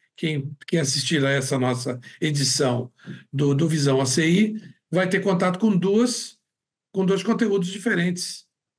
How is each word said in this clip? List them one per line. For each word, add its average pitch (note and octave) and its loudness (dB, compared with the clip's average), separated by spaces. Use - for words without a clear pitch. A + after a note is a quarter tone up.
quem, D3+ -4
quem E3 0
assistir C3+ 0
a C3+ 2
essa C3+ 0
nossa B2+ -2
edição C#3 0
do, C#3+ 2
do D#3 2
Visão C#3 2
A C3+ 0
C D#3+ 2
I G#3+ 2
vai F3+ 0
ter F3+ 0
contato F#3 0
com G#3+ 2
duas, G#3 0
com F#3+ 0
dois F3+ 0
conteúdos G3 0
diferentes F3+ -4